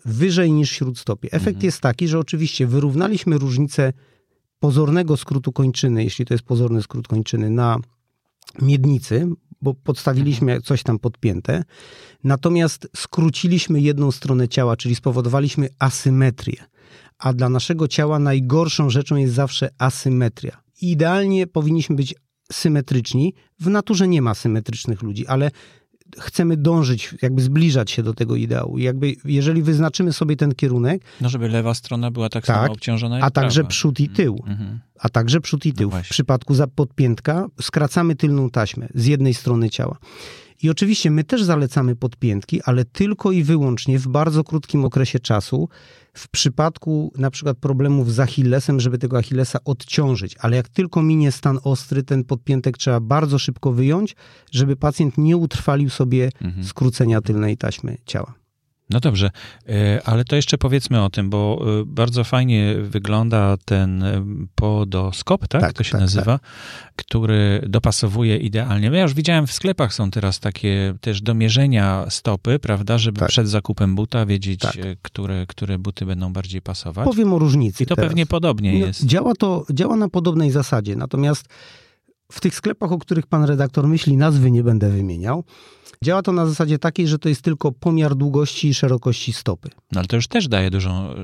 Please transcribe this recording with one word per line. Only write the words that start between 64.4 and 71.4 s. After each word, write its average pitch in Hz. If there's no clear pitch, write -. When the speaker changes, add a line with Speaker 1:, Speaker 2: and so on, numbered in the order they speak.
Speaker 2:
podoskop, 101
tak? -
Speaker 1:
Tak, 80
Speaker 2:
To -
się -
Speaker 1:
tak, 98
Speaker 2:
nazywa, 98
Speaker 1:
tak. -
Speaker 2:
który 107
dopasowuje 110
idealnie. 110
No 147
ja 190
już 143
widziałem, 156
w -
sklepach 175
są 98
teraz 98
takie 98
też 101
do 117
mierzenia 110